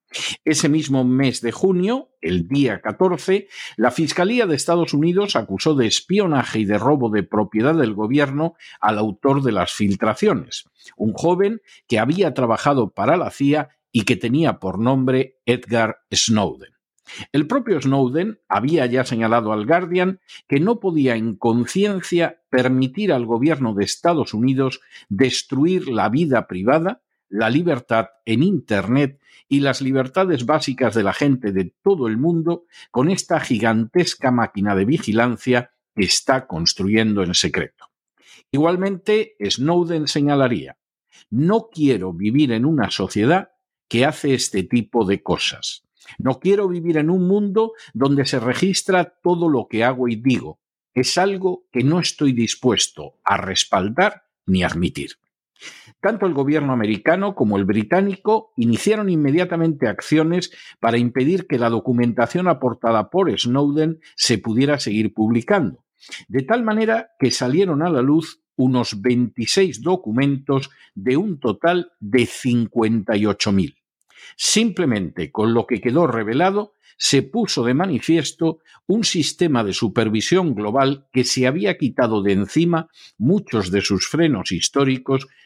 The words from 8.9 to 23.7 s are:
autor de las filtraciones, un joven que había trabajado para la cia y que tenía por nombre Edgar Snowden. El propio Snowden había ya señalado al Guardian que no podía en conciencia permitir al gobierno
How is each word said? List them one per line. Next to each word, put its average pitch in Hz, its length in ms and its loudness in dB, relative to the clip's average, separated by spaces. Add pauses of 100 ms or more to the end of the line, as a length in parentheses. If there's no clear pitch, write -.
autor 110 460 0
de 127 100 2
las 90 220 -2
filtraciones, 107 880 0 (320)
un 110 160 -2
joven 180 480 0 (260)
que 110 120 0
había 151 340 0
trabajado 139 560 0
para 127 300 0
la 120 120 -4
cia 143 380 0 (240)
y 113 120 0
que 117 120 -2
tenía 123 440 0
por 95 180 -6
nombre 131 680 0
Edgar 117 540 0 (120)
Snowden. 104 600 -2 (580)
El 147 160 0
propio 226 320 -2
Snowden 139 720 0
había 127 380 0
ya 123 180 0
señalado 113 480 0
al 107 140 -4
Guardian 180 540 0 (280)
que 139 100 0
no 220 220 0
podía 147 360 0
en 110 200 -4
conciencia 170 1120 0
permitir 131 640 0
al 120 140 0
gobierno 120 480 0